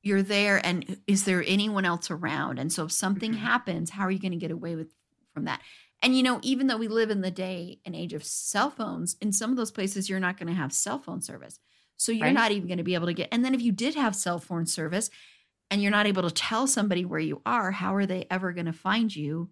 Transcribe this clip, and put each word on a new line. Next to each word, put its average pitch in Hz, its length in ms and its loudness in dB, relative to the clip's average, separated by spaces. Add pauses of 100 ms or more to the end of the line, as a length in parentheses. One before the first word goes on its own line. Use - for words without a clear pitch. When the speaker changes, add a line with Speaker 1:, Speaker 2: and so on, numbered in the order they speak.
Speaker 1:
you're 196 200 4
there 202 440 4
and 180 420 -2
is 196 160 4
there 185 220 2
anyone 202 380 2
else 175 260 0
around? 147 480 -4
And 147 140 -2
so 165 140 -2
if 175 60 -6
something 202 400 0
Speaker 2:
Mm-hmm. - 20 0
Speaker 1:
happens, 214 560 -2
how 196 140 -4
are 185 80 0
you 190 80 -2
gonna 185 160 -2
get 165 160 -4
away 165 240 -6
with, 160 180 -10 (400)
from 156 120 -4
that? - 160 -6 (400)
And, 254 140 6
you 262 60 4
know, 254 200 2
even 262 260 0
though 226 100 0
we 226 100 -2
live 220 220 2
in 202 120 0
the 185 100 -2
day 185 520 -8
and 175 120 -10
age 170 180 -6
of 156 100 -8
cell - 460 0
phones, 180 500 -4
in 208 120 0
some 220 180 0
of 262 80 2
those 226 140 -2
places, 196 380 -2
you're 190 100 0
not 185 180 -2
gonna 170 160 -2
have 151 180 -2
cell 220 280 -2
phone - 220 -8
service. - 380 -14 (360)
So - 160 0
you're 190 180 2
Speaker 2:
Right. - 20 6
Speaker 1:
not 226 200 6
even 185 160 0
gonna 175 160 -2
be 180 100 2
able 170 140 0
to 170 60 0
get, 160 180 -4
and 240 120 2
then 262 100 2
if 240 80 0
you 233 100 4
did 269 240 0
have 233 200 2
cell 175 240 -2
phone 170 260 -4
service 175 440 -2 (600)
and 202 120 2
you're 202 100 4
not 208 160 6
able 190 140 2
to 170 100 2
tell 226 340 0
somebody 202 380 2
where 160 160 -2
you 156 260 -2
are, 214 260 2
how 190 220 -2
are 196 120 2
they 185 240 -4
ever 185 220 -2
gonna 170 220 -4
find 226 400 0
you? 156 380 -4